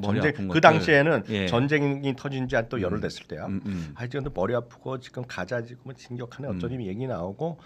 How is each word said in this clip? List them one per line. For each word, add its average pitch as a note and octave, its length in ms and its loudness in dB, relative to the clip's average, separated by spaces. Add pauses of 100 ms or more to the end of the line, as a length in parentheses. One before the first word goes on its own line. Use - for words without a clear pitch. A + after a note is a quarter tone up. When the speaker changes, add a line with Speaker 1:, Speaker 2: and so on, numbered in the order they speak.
Speaker 1:
머리 G2+ 180 2
Speaker 2:
전쟁, D3+ 80 4
Speaker 1:
아픈 C#3 200 -2
Speaker 2:
그 F#2 60 0
Speaker 1:
것들. D#3+ 60 4
Speaker 2:
당시에는 D3+ 680 8
Speaker 1:
예. G2+ 180 0
Speaker 2:
전쟁이 C#3 720 2
터진 C3 320 -4
지 C3 80 0
한 A2+ 120 0
또 A#2+ 140 -2
열흘 F2 160 0
Speaker 1:
음. - 20 -6
Speaker 2:
됐을 - 260 -6
때야. D#2 200 -8
Speaker 1:
음, G2 180 -4
음. F2 300 -6
Speaker 2:
아, A#2+ 120 -8
지금도 C3+ 280 -6
머리 G2 200 0
아프고 B2+ 440 -6
지금 B2+ 280 -10
가자, A#2 360 -4
지금 B2 320 -16
진격하네, B2 540 -10
Speaker 1:
음. G2+ 80 -4
Speaker 2:
어쩌니 A#2+ 300 -4
얘기 G#2+ 200 -4
나오고, A2 600 -6